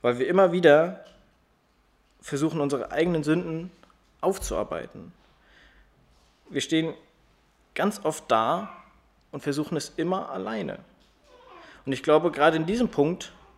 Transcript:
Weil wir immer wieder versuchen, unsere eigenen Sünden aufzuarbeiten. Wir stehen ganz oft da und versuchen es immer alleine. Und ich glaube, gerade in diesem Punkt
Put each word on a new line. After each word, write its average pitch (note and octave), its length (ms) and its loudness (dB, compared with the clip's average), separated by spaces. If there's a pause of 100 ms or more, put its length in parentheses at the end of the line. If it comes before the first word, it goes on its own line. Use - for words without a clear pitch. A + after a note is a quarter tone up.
Weil A#2+ 180 0
wir C3 80 0
immer F3+ 240 4
wieder E3+ 520 6 (1160)
versuchen, D3+ 400 -2
unsere C#3 300 -2
eigenen E3 320 0
Sünden E3 480 -2 (500)
aufzuarbeiten. - 920 -4 (1400)
Wir C#3 120 -6
stehen D#3+ 320 -2 (840)
ganz - 280 -2
oft - 260 -6
da C3 400 2 (600)
und C#3+ 100 -12
versuchen D3+ 360 -4
es - 120 -6
immer F3+ 400 -4
alleine. F#3+ 500 -6 (1040)
Und C3+ 80 -4
ich C3 100 -6
glaube, D#3+ 280 4
gerade D#3 260 4
in D#3+ 80 -2
diesem A3+ 240 0
Punkt D#3+ 420 -2 (260)